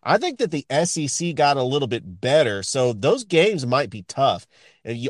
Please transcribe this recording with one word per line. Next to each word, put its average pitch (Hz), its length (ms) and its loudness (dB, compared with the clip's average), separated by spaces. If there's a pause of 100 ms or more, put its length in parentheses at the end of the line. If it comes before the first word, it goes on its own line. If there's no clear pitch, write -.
I 165 120 2
think 302 220 -4
that 202 120 -2
the 147 180 -4
S 165 280 0
E 147 100 -4
C 170 260 -4
got 143 240 2
a 131 60 0
little 135 240 0
bit 95 340 -6
better, 123 400 2
so 127 320 0
those 165 300 0
games 175 420 2
might 127 240 0
be 104 140 -14
tough. 120 420 0 (400)
And 117 120 -8
you, 120 120 -6